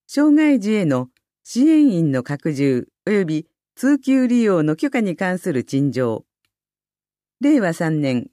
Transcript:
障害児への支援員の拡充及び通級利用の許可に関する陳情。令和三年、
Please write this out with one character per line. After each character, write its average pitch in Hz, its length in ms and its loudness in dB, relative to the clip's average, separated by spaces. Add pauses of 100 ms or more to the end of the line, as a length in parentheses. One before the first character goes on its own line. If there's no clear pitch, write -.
障 294 280 2
害 294 260 2
児 208 140 -2
へ 208 120 0
の 127 240 -2 (340)
支 262 240 0
援 302 240 4
員 165 200 0
の 127 120 -2
拡 147 300 -6
充 135 340 0 (180)
及 196 200 0
び 156 220 -6 (280)
通 277 240 0
級 262 280 0
利 240 140 2
用 190 220 2
の 151 120 0
許 277 140 -4
可 269 120 -2
に 185 160 -4
関 185 200 -4
す 180 140 -6
る 123 140 -2
陳 139 260 -2
情。 120 320 -4 (1160)
令 285 180 2
和 175 140 0
三 160 260 -2
年、 127 340 -2